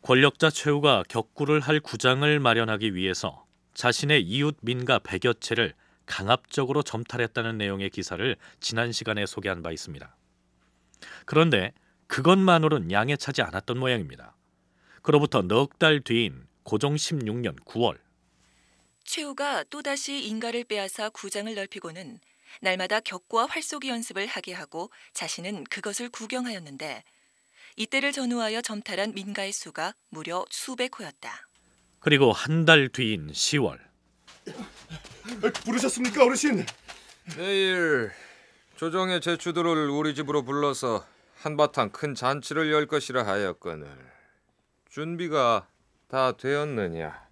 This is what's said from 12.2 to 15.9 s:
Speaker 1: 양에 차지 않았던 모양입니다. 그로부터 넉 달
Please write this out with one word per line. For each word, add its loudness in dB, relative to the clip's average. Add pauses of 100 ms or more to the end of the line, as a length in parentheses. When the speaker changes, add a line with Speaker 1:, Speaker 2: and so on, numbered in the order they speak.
Speaker 1:
양에 2
차지 -2
않았던 -4
모양입니다. -4 (680)
그로부터 4
넉 2
달 6